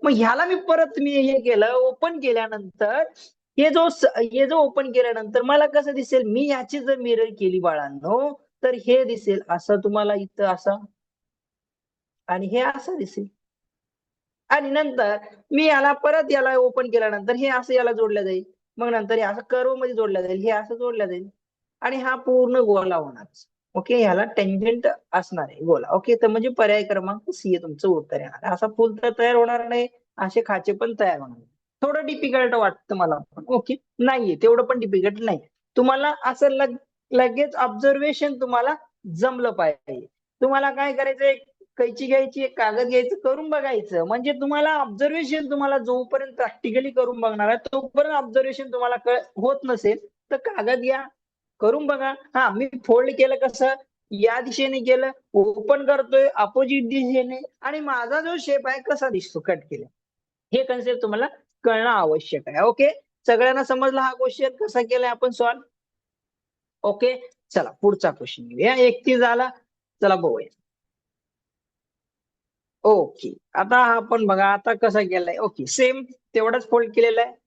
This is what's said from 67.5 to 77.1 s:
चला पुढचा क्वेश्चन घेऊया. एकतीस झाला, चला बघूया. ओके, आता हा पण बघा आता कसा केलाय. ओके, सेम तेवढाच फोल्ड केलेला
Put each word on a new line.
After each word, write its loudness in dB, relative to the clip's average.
चला -2
पुढचा 2
क्वेश्चन -16
घेऊया. 0
एकतीस 4
झाला, 2
चला 4
बघूया. -4
ओके, 2
आता 2
हा 2
पण 0
बघा 2
आता 0
कसा 2
केलाय. -2
ओके, -6
सेम 0
तेवढाच 0
फोल्ड 2
केलेला 4